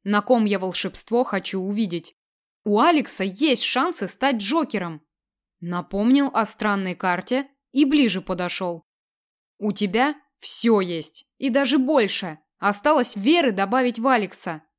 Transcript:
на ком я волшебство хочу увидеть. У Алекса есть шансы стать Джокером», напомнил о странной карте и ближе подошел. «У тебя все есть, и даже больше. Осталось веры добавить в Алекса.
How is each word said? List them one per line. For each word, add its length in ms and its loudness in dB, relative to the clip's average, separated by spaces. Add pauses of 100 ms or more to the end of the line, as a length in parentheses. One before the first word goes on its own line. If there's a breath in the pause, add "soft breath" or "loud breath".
на 200 0
ком 240 4
я 120 0
волшебство 680 -2
хочу 360 -4
увидеть. 540 -4 (500)
У 160 2
Алекса 440 2
есть 380 0
шансы 460 -2
стать 280 -2
Джокером», 680 -4 (580)
напомнил 720 2
о 140 0
странной 480 -2
карте 540 -2 (240)
и 120 4
ближе 380 2
подошел. 640 -6 (760)
«У 140 -2
тебя 420 0 (240)
все 420 2
есть, 460 -6 (120)
и 120 -2
даже 280 2
больше. 600 0 (200)
Осталось 580 0
веры 360 4
добавить 460 0
в 80 -2
Алекса. 560 -2 (160)